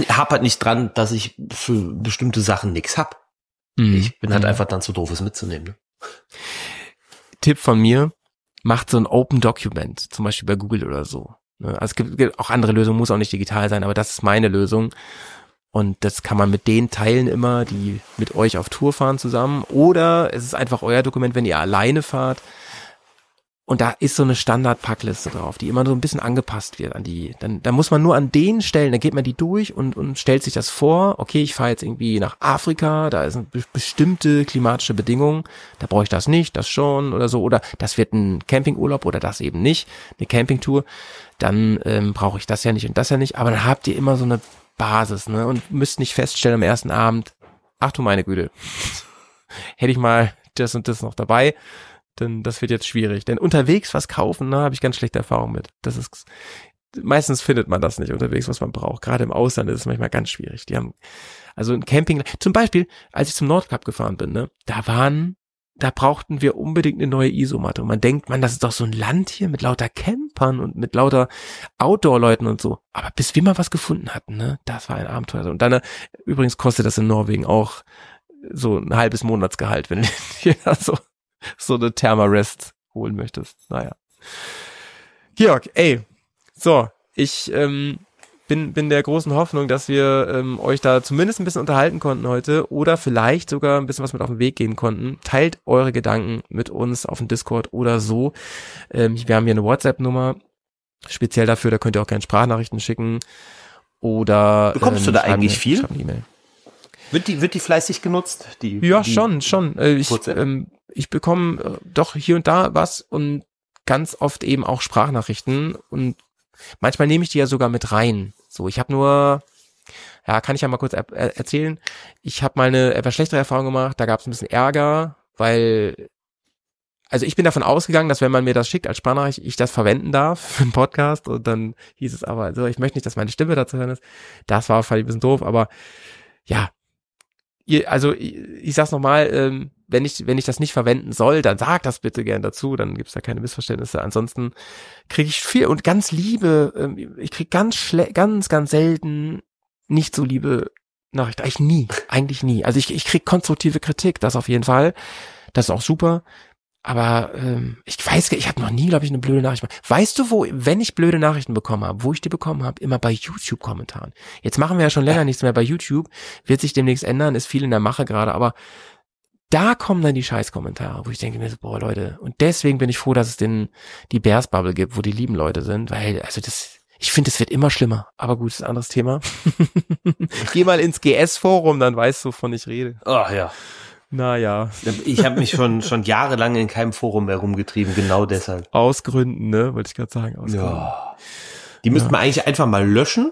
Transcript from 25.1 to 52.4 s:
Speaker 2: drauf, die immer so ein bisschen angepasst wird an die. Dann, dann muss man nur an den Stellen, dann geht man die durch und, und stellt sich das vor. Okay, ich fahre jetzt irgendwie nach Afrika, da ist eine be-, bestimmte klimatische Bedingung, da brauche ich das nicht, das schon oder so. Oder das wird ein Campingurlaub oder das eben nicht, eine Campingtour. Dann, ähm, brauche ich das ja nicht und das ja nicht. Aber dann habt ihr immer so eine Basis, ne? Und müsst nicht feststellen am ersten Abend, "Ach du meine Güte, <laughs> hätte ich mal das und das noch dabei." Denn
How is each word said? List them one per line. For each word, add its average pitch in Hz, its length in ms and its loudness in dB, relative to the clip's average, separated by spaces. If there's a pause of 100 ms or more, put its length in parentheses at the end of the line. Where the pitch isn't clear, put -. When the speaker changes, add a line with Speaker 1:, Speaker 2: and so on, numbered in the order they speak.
Speaker 2:
drauf, - 260 -8
die - 120 -8
immer 127 180 2
so 135 60 2
ein 127 80 0
bisschen 151 180 -2
angepasst 120 600 -4
wird - 160 -8
an - 80 -10
die. 85 340 -10
Dann, 110 240 -8
dann 120 140 2
muss 156 160 4
man 151 100 6
nur 160 140 6
an 139 160 2
den 202 300 4
Stellen, 147 280 2
dann 120 80 2
geht 143 160 0
man 139 80 0
die 127 120 -4
durch 190 420 -2
und, 131 200 -4
und 139 220 -6
stellt 135 240 2
sich - 120 -6
das 117 160 -4
vor. 175 500 2
Okay, - 200 0
ich 143 140 -2
fahre 123 160 0
jetzt 117 140 -4
irgendwie 117 340 -2
nach 107 220 -2
Afrika, 156 680 0
da 85 120 0
ist 76 140 -2
eine 120 80 -6
be-, - 180 -8 (100)
bestimmte 151 720 2
klimatische 123 480 0
Bedingung, 131 560 0 (300)
da 131 80 -6
brauche 104 160 2
ich 104 60 0
das - 180 -2
nicht, 160 300 4
das - 120 -2
schon 139 440 0
oder 120 160 0
so. 120 140 0
Oder 113 180 4 (180)
das - 180 -4
wird 113 160 2
ein 101 360 0
Campingurlaub 139 580 0
oder 170 140 -2
das - 200 -6
eben 76 220 -4
nicht, 151 260 2 (300)
eine - 80 -6
Campingtour. 135 580 2 (540)
Dann, 110 460 2
ähm, 104 280 0
brauche 98 260 -2
ich - 80 -10
das - 180 -4
ja 117 80 2
nicht 107 160 -2
und 107 100 -2
das 123 120 0
ja 139 80 4
nicht. 135 200 -2
Aber 117 140 2
dann 107 120 0
habt 127 220 0
ihr - 80 0
immer 135 220 2
so 127 80 0
eine 120 160 2 (380)
Basis, 107 500 0
ne? 110 180 -2
Und 123 240 -4
müsst 139 300 -2
nicht 131 140 -2
feststellen 127 420 2
am 110 60 2
ersten 95 280 0
Abend, 113 440 0 (440)
"Ach 139 140 0
du 131 100 -4
meine 101 220 2
Güte, 92 260 -4 (640)
<laughs> - 600 -20
hätte 127 160 2
ich 123 60 0
mal 117 340 4 (240)
das 123 180 -2
und 117 140 -4
das 117 140 -4
noch 110 120 -8
dabei." 127 400 2 (640)
Denn 113 240 -4